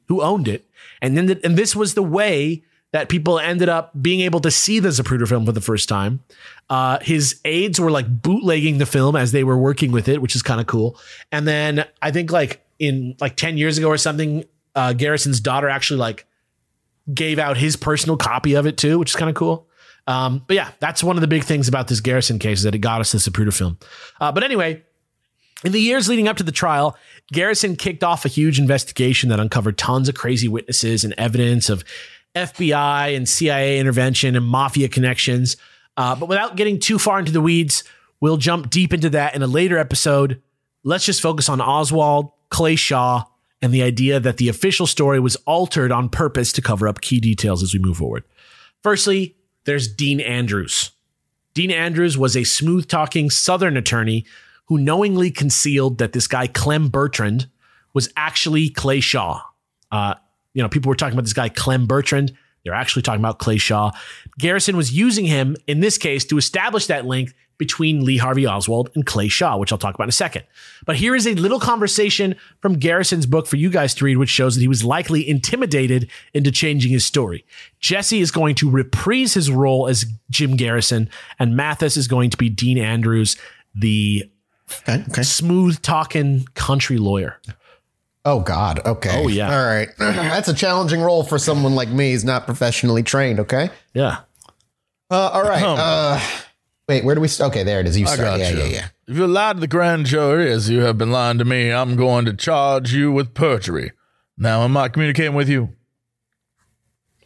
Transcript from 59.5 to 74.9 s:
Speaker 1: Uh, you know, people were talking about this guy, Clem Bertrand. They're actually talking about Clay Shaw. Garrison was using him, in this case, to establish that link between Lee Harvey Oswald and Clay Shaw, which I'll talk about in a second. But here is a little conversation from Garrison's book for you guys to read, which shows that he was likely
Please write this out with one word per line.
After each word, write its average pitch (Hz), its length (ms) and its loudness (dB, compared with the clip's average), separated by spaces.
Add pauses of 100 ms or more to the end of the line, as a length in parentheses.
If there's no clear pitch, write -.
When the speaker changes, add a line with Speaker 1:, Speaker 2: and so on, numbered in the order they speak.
Speaker 1:
Uh, 101 240 -2 (380)
you 131 100 -2
know, 110 60 0
people 135 220 -2
were 135 60 2
talking 131 180 -2
about 127 100 0
this 107 80 -2
guy, 120 160 -2
Clem 127 380 0
Bertrand. 139 460 0 (320)
They're 85 100 -6
actually 123 280 -2
talking 107 180 -2
about 113 180 -2
Clay 107 200 0
Shaw. 104 340 0 (460)
Garrison 185 380 0
was 139 160 0
using 208 320 2
him, 143 320 0 (100)
in 147 140 0
this 208 180 2
case, 139 280 -2
to 151 120 2
establish 202 480 -2
that 139 200 -2
link 127 260 -4 (260)
between 156 460 0
Lee 131 140 2
Harvey 131 280 2
Oswald 113 480 -2
and 143 120 0
Clay 107 220 -2
Shaw, 143 280 0
which 98 160 -2
I'll 104 60 -2
talk 98 160 -4
about 110 100 -4
in 107 60 -6
a - 20 -2
second. - 320 -4 (400)
But 156 120 -2
here 220 180 0
is 233 120 2
a 233 100 0
little 202 240 0
conversation 208 760 0 (260)
from 190 180 0
Garrison's 170 460 0
book 151 220 2
for - 100 -2
you 160 140 2
guys 156 240 0
to - 100 -2
read, 135 140 2
which 131 100 2
shows 127 280 2
that 127 40 2
he 127 80 2
was 120 160 0
likely 151 420 0